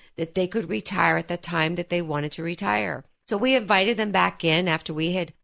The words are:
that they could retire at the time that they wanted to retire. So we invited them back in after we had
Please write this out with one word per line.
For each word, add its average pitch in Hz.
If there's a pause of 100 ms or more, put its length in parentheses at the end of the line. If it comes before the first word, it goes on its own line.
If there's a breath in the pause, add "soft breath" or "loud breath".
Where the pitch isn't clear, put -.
(160 soft breath)
that 160
they 185
could 185
retire 175
at 165
the 175
time 170
that 175
they 175
wanted 147
to -
retire. 180 (240)
So -
we 254
invited 208
them 214
back 180
in 165
after 160
we 156
had 175 (100)